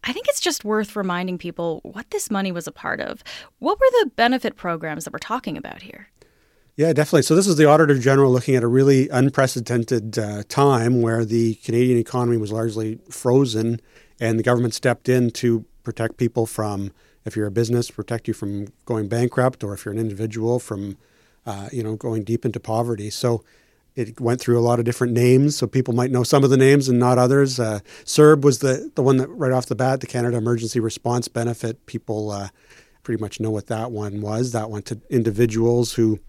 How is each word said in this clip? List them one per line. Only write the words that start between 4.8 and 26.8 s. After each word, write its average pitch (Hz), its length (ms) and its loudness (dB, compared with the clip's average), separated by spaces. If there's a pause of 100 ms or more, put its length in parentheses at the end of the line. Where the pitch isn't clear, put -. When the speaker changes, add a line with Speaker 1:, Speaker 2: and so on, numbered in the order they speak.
Speaker 1:
that - 80 -12
we're - 80 -12
talking 208 380 -8
about - 240 -14
here? - 260 -20 (680)
Speaker 2:
Yeah, 156 160 2
definitely. 147 300 2
So 156 120 2
this 190 100 4
is 175 120 2
the 151 80 6
Auditor 147 340 6
General 135 320 4
looking 127 240 2
at 120 80 2
a 120 40 0
really 135 420 4
unprecedented, 123 1080 0
uh, 104 300 -6
time 127 540 4
where 113 240 0
the 113 300 0
Canadian 120 420 2
economy 120 400 0
was 104 160 -4
largely 110 460 -4 (100)
frozen 117 720 0 (360)
and 113 220 0
the 107 40 -4
government 123 300 2
stepped - 360 -2
in 123 220 2
to 117 340 -2 (180)
protect 113 320 -6
people 117 300 -2
from, 101 480 -6 (320)
if 110 100 -10
you're 107 120 -2
a 101 40 -6
business, 117 400 -2
protect 117 380 -8
you 113 40 -4
from 101 380 -8 (140)
going 110 240 -4
bankrupt, 123 560 0
or 101 80 -8
if - 100 -14
you're 104 100 -8
an 110 60 -6
individual, 110 580 -4
from, 101 380 -8 (500)
uh, 98 280 -10
you 120 100 -6
know, 110 140 -6
going 110 260 -6
deep 113 220 -4
into 113 160 -4
poverty. 110 480 -4
So 120 340 -2 (520)
it 117 240 -8
went 123 220 -2
through 120 160 2
a 117 40 2
lot 120 180 2
of 117 60 -2
different 120 280 0
names, 131 420 6
so 120 120 -2
people 127 260 -2
might 123 160 0
know 123 140 0
some 135 200 4
of 131 60 4
the 135 80 6
names 135 320 6